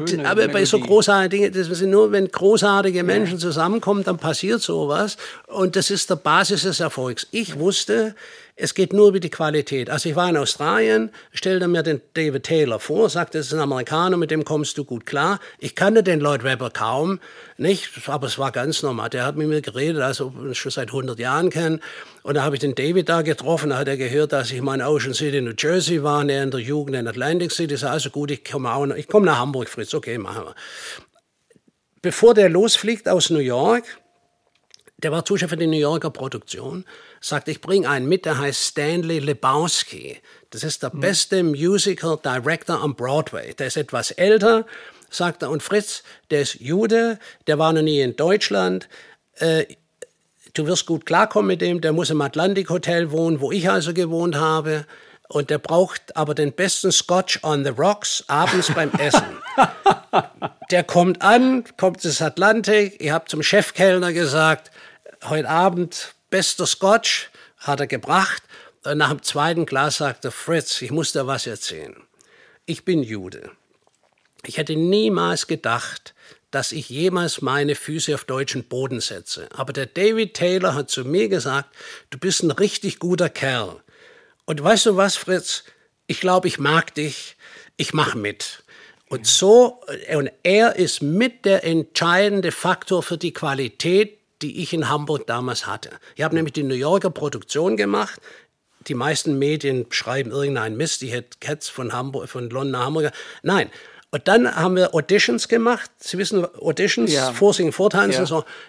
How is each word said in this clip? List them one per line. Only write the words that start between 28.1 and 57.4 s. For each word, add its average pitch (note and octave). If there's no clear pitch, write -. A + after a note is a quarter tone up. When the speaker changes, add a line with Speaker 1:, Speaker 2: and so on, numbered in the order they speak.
Speaker 2:
gut, D3
ich C#3+
komme B2+
auch C#3
noch, C#3
ich D3+
komme G#3
nach D3
Hamburg, B2+
Fritz.“ -
„Okay, A#2+
machen F#2+
wir.“ -
Bevor G3+
der G3
losfliegt G#3
aus F3+
New D#3
York, C#3+
der D#3
war D#3
Zuschauer F#3+
für E3+
die E3
New D#3
Yorker D3+
Produktion, C3
sagt, -
„Ich D#3
bring F3
einen C3+
mit, F#3
der D#3
heißt C#3
Stanley E3
Lebowski. C3+
Das G#2+
ist D3+
der B2
Speaker 1:
Mhm. D3
Speaker 2:
beste F#3
Musical E3+
Director C#3
am D3
Broadway. B2
Der C#3
ist B2+
etwas C3
älter“, A3
sagt F3
er, D#3
„und D3+
Fritz, -
der D3
ist -
Jude, A3
der D3+
war D#3+
noch D#3
nie D3+
in B2
Deutschland. F#3
Äh, D#3+
du D#3
wirst F3+
gut E3
klarkommen G3+
mit F3+
dem, F3
der D#3+
muss D#3+
im D3+
Atlantik F3+
Hotel E3+
wohnen, E3
wo C3+
ich F#3
also F3
gewohnt E3
habe. D#3
Und D3
der D3
braucht -
aber D3
den D3
besten F#3
Scotch -